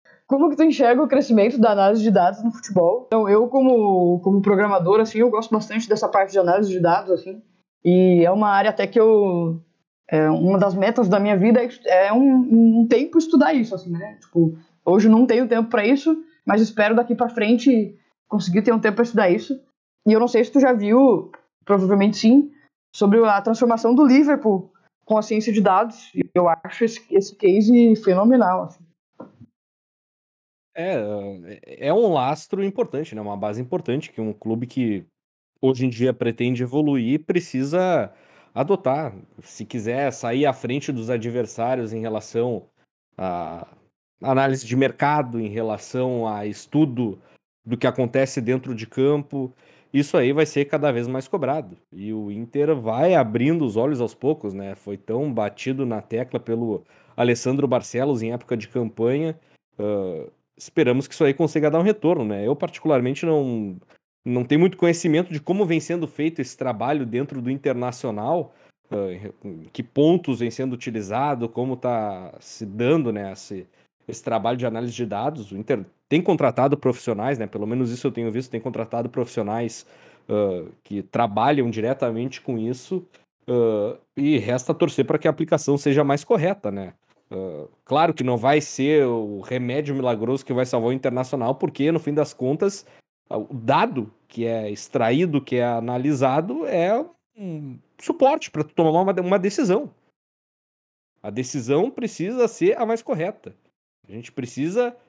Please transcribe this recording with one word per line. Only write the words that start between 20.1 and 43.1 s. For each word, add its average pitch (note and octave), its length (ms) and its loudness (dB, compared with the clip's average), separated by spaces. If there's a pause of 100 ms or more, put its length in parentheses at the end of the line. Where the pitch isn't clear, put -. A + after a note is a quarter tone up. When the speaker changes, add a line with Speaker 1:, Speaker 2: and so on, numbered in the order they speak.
Speaker 1:
eu A3 80 6
não A#3+ 80 2
sei A#3+ 160 2
se A#3+ 80 -6
tu C#4 80 4
já C4 140 6
viu, A3 580 4 (320)
provavelmente G3+ 540 2
sim, C#4 340 6 (420)
sobre G#3+ 300 4
a G#3 180 4
transformação A3+ 540 2
do D4 100 8
Liverpool C4 680 4 (320)
com G#3+ 120 2
a G#3+ 40 2
ciência G#3+ 320 -2
de G#3+ 80 2
dados. G3+ 520 2
E F3+ 220 -4
eu F3 140 4
acho F3 340 -4
esse, A3+ 260 -2
esse G3 240 0
case A3 720 6
fenomenal, F#3+ 600 4
assim. - 220 -16 (1900)
Speaker 2:
É, F3+ 140 -4 (720)
é, - 220 -10
é D3+ 60 2
um G#3 200 2
lastro D3+ 500 -2
importante, F#3+ 520 -6
né? G#2+ 60 -10
Uma G#2 140 -8
base G#2+ 240 -6
importante B2+ 520 -6
que - 100 -10
um A2 100 -4
clube A2+ 360 -6
que A2 380 -4 (540)
hoje C3 260 0
em C3 40 2
dia B2 240 0
pretende A#2+ 480 -2
evoluir C#3 640 -2
precisa E3 880 -2 (440)
adotar. D3 560 -2 (260)
Se - 240 -18
quiser B2 480 -4
sair B2 360 -2
à C3 60 0
frente C3+ 380 -6
dos A#2 200 -6
adversários A#2 840 -6
em A2+ 60 -8
relação A2+ 640 -6 (520)